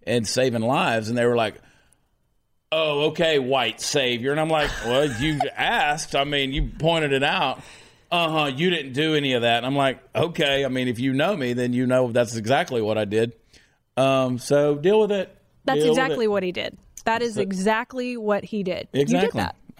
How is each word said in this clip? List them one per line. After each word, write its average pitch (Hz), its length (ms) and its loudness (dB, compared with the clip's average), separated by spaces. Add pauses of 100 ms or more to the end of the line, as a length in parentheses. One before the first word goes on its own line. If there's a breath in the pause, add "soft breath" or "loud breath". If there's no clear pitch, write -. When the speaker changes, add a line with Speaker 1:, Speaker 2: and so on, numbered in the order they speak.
Speaker 1:
and 117 200 0
saving 123 360 0
lives." 120 480 0
And 123 80 -2
they 120 80 4
were 120 100 2
like, 110 200 0 (1160 soft breath)
"Oh, 151 360 0
okay, 160 300 2
white 123 420 0
savior." 127 500 0
And 151 100 0
I'm 160 80 0
like, 151 220 0 (160)
"Well, 131 200 2 (140)
you 151 260 0
<laughs> - 100 -8
asked. 151 580 -2
I 139 100 2
mean, 139 280 -2
you 143 260 -4
pointed 156 340 0
it 135 120 2
out." 156 360 -2 (500 loud breath)
"Uh-huh, 160 440 2
you 170 160 0
didn't 143 240 -4
do 156 200 0
any 139 200 0
of 117 80 0
that." 117 160 4
And 120 80 -4
I'm 139 100 -2
like, 135 240 0 (140)
"Okay, 143 500 0
I 135 40 0
mean, 127 200 -2
if 113 100 -2
you 131 140 0
know 165 240 2
me, 123 160 -2
then 123 200 -2
you 127 140 0
know 127 260 2
that's 117 240 0
exactly 127 460 0
what 107 160 0
I 107 60 0
did. 110 280 0 (640 soft breath)
Um, 131 420 2
so 143 380 2
deal 190 240 2
with 208 120 2
it. 190 220 -4 (300)
Speaker 2:
That's 262 160 2
Speaker 1:
Deal 233 100 4
with 233 80 2
Speaker 2:
exactly 262 280 0
Speaker 1:
it." - 20 2
Speaker 2:
what 202 140 0
he 185 100 -4
did. - 240 -8 (280)
That 226 180 0
is 233 120 -4
Speaker 1:
So 214 60 -2
Speaker 2:
exactly 220 760 -2
what 208 280 -2
he 208 180 -6
did. 180 300 -6
You - 120 2
did 143 100 0
Speaker 1:
Exactly. 180 260 0
Speaker 2:
that. - 160 -4 (220)